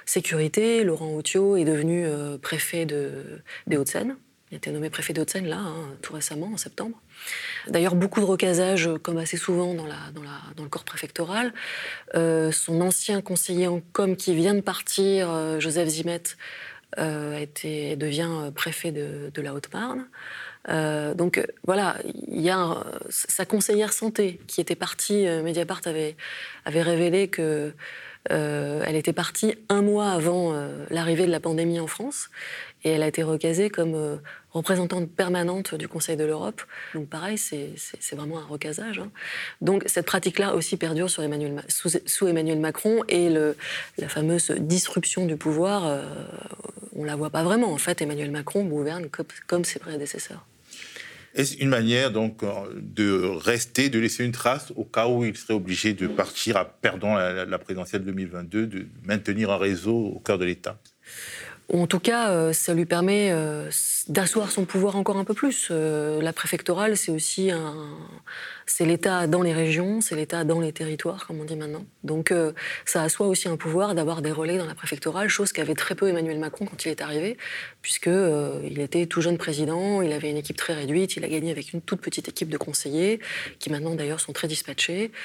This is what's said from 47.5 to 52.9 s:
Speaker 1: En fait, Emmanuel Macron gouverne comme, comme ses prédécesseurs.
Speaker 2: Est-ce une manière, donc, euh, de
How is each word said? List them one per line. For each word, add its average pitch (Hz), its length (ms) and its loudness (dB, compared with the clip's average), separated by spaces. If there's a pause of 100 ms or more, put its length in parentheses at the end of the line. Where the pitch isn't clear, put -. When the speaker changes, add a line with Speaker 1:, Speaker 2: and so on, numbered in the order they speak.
Speaker 1:
En 147 60 -2
fait, 175 240 0
Emmanuel 147 300 -2
Macron 147 320 -2
gouverne 156 440 -2
comme, 156 180 -6 (200)
comme 175 180 2
ses - 140 -4
prédécesseurs. - 680 -8 (880)
Speaker 2:
Est-ce 139 260 2
une 139 100 4
manière, 120 420 4
donc, 110 320 0
euh, 104 60 -2 (260)
de 101 480 2